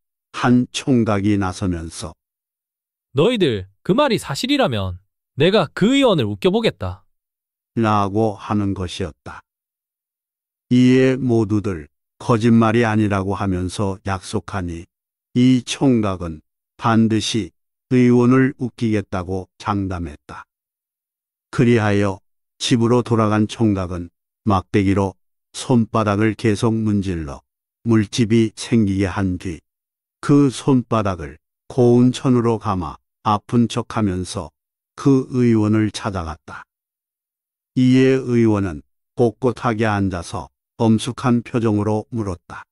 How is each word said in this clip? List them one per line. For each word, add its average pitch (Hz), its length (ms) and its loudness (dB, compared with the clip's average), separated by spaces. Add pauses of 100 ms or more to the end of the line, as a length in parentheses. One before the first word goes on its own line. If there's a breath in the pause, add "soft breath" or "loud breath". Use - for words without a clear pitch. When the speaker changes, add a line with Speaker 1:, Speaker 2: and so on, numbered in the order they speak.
(340)
Speaker 1:
한 123 380 2
총각이 104 640 0
나서면서 87 760 -6 (1000)
Speaker 2:
너희들 147 540 0 (160)
그 - 80 0
말이 240 260 2
사실이라면 135 840 -2 (360)
내가 180 380 2
그 233 220 2
의원을 220 300 2
웃겨보겠다. 104 800 -4 (720)
Speaker 1:
라고 107 580 0
하는 101 400 -4
것이었다. 90 680 -10 (1300)
이에 127 440 4
모두들 107 720 -2 (320)
거짓말이 113 680 2
아니라고 101 500 0
하면서 95 680 -4
약속하니 92 800 -8 (500)
이 127 280 4
총각은 95 760 -2 (360)
반드시 110 760 0 (400)
의원을 123 680 4
웃기겠다고 98 1000 -6
장담했다. 92 840 -8 (1080)
그리하여 104 680 2 (400)
집으로 120 420 2
돌아간 107 460 0
총각은 92 600 -2 (360)
막대기로 98 680 0 (400)
손바닥을 110 840 0
계속 113 400 0
문질러 92 680 -4 (420)
물집이 113 720 2
생기게 98 500 0
한 92 320 -2
뒤 87 220 -10 (640)
그 143 280 4
손바닥을 104 880 -2 (320)
고운 123 420 4
천으로 120 480 0
감아 92 380 -6 (260)
아픈 113 460 0
척하면서 92 840 -4 (440)
그 135 340 2
의원을 110 640 2
찾아갔다. 87 720 -10 (1120)
이에 127 340 4
의원은 113 720 0 (340)
꼿꼿하게 117 720 0
앉아서 95 640 -4 (280)
엄숙한 117 640 0
표정으로 107 680 -2
물었다. 101 640 -10